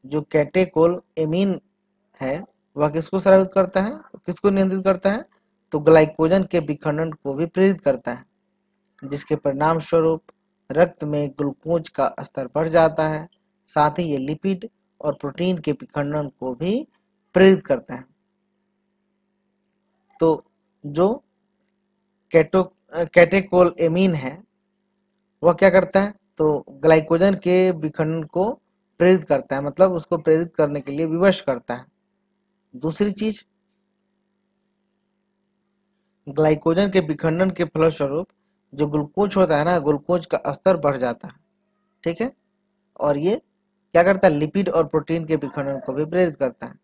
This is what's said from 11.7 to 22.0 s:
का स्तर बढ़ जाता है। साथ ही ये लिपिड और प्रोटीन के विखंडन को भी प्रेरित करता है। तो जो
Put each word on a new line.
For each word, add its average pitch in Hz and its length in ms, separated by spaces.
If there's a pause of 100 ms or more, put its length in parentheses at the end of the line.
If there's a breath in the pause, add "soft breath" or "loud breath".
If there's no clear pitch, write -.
का - 320
स्तर 143 260
बढ़ 160 220
जाता 160 400
है। 156 200 (380)
साथ 151 240
ही 175 140
ये 143 140
लिपिड 175 500 (320)
और 147 140
प्रोटीन 170 440
के 151 140
विखंडन 143 560
को 127 260
भी 196 340 (460)
प्रेरित 190 320
करता 123 280
है। 127 100 (2250)
तो 160 240 (420)
जो 180 380 (1040)